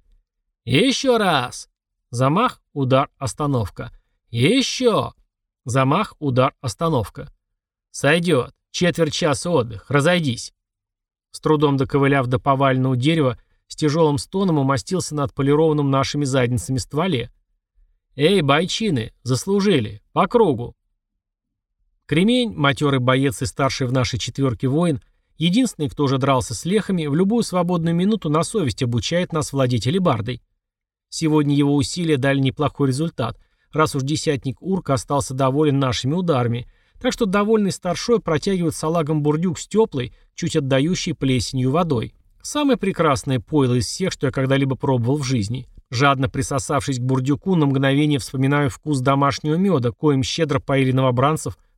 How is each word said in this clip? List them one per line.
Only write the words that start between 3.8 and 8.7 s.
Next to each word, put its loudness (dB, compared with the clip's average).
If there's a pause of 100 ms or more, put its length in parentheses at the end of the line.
"Ещё!" 0 (500)
Замах, 0
удар, 0
остановка. -4 (580)
"Сойдёт. 0 (180)